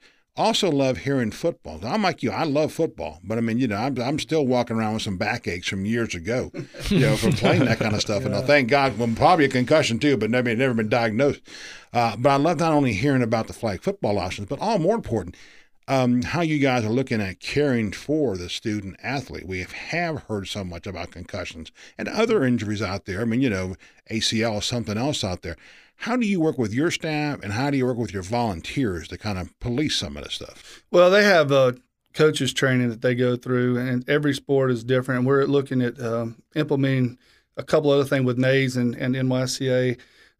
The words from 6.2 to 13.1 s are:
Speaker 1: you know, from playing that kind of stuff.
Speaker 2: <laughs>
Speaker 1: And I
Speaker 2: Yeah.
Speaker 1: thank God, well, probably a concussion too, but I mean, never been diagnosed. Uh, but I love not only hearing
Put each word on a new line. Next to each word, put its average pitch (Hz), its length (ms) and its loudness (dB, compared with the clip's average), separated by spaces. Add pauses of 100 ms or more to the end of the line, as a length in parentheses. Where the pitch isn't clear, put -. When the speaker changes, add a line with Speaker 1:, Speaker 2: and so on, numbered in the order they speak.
Speaker 1:
you 190 120 4
know, 113 160 4
from 185 160 2
playing - 320 4
that 113 140 2
kind 107 160 0
of 104 80 0
stuff. 104 220 -2
Speaker 2:
<laughs> - 20 -2
Speaker 1:
And 101 80 -2
I 104 60 0
Speaker 2:
Yeah. 123 60 -4
Speaker 1:
thank 139 220 4
God, 135 300 2
well, 117 180 0
probably 147 300 6
a - 20 4
concussion 123 500 2
too, 139 200 4
but 110 160 0
I 127 80 2
mean, 117 160 0
never 131 160 2
been 110 160 0
diagnosed. 117 500 2 (520)
Uh, 117 240 2
but 123 140 4
I 139 60 6
love 151 220 2
not 165 140 2
only 139 200 4
hearing 127 300 2